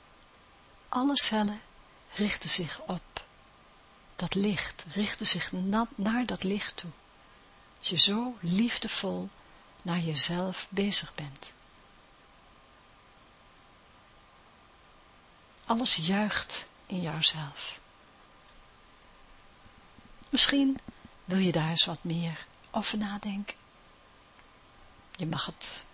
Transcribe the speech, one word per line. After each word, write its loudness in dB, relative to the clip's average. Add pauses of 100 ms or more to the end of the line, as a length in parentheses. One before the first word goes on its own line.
(880)
Alle 2
cellen 4 (520)
richten -4
zich 2
op -10 (880)
dat -8
licht, -4
richten 2
zich 6
na-, -2
naar -2
dat -8
licht -4
toe. -10 (880)
Als -4
je -2
zo 4
liefdevol -4 (520)
naar -4
jezelf 2
bezig 2
bent. -14 (4000)
Alles 2
juicht -2 (180)
in -8
jouzelf. -4 (2500)
Misschien 6 (460)
wil -2
je 2
daar 0
eens 2
wat -8
meer -6 (260)
over -4
nadenken. -6 (1600)
Je -8
mag -4
het -8